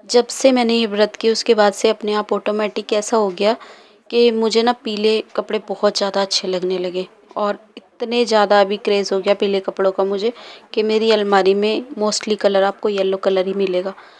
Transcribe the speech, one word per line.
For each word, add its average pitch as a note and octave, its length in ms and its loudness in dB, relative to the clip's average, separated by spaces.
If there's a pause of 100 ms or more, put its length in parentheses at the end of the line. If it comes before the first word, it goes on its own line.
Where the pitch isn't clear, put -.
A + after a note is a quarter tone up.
जब A#3+ 180 2
से - 240 2
मैंने A#3+ 220 2
ये A#3 120 0
व्रत G#3 300 -2
किया A3+ 160 0
उसके A3+ 220 0
बाद G#3 200 4
से - 160 0
अपने G#3+ 240 -4
आप G#3 200 -4
automatic G#3 600 -4
ऐसा G#3+ 240 -2
हो G#3 120 2
गया G3+ 260 0 (540)
कि A#3+ 220 4
मुझे A3 320 0
ना A#3+ 100 2
पीले G#3+ 460 -2 (160)
कपड़े G#3 340 -4
बहुत G3+ 280 -2
ज़्यादा G3 240 -2
अच्छे G3 260 -4
लगने F#3 300 -4
लगे F3+ 300 -6 (300)
और G#3 220 -4 (180)
इतने A#3+ 480 -4
ज़्यादा G#3 360 4
अभी G3+ 160 0
craze G3+ 360 -2
हो G3 60 0
गया G3+ 140 2
पीले G3 260 0
कपड़ों F#3+ 320 -2
का G3 120 -2
मुझे G3+ 300 -2 (400)
कि A3 100 0
मेरी A3 280 2
अलमारी G3+ 420 4
में G#3+ 320 0 (140)
mostly G#3+ 380 -2
colour G3 260 2
आपको G3 260 -2
yellow F#3+ 280 -2
colour F#3+ 300 0
ही F#3+ 60 -4
मिलेगा। F#3+ 400 -2 (260)